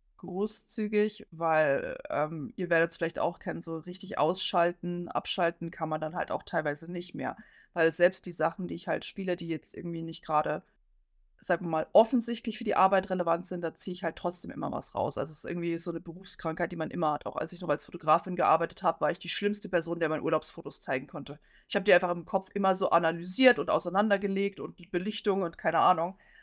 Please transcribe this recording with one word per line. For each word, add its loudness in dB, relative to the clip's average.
großzügig, -2
weil, 2
ähm, -2
ihr -2
werdet's 2
vielleicht -4
auch 0
kennen, -6
so -6
richtig -10
ausschalten, 0
abschalten -2
kann -6
man -2
dann -6
halt -4
auch -4
teilweise -4
nicht -8
mehr. -6
Weil 4
selbst 2
die -8
Sachen, -2
die -8
ich -10
halt -2
spiele, -4
die -6
jetzt -8
irgendwie -8
nicht -10
gerade 0
sagen 0
wir -4
mal, 0
offensichtlich 4
für -10
die 0
Arbeit 6
relevant 0
sind, -6
da -4
ziehe -8
ich -8
halt -4
trotzdem -6
immer -6
was -8
raus. -2
Also -4
es -14
ist -12
irgendwie -4
so -8
eine -6
Berufskrankheit, -6
die -10
man -4
immer 0
hat. -4
Auch -6
als -4
ich -14
noch -2
als -2
Fotografin 2
gearbeitet 2
habe, 2
war 2
ich -2
die -10
schlimmste -2
Person, 0
der 2
man -2
Urlaubsfotos -2
zeigen -2
konnte. -12
Ich -2
habe -2
die 8
einfach 6
im -4
Kopf -2
immer 2
so 0
analysiert 4
und 0
auseinandergelegt 2
und -10
die -18
Belichtung -2
und -4
keine 0
Ahnung. 4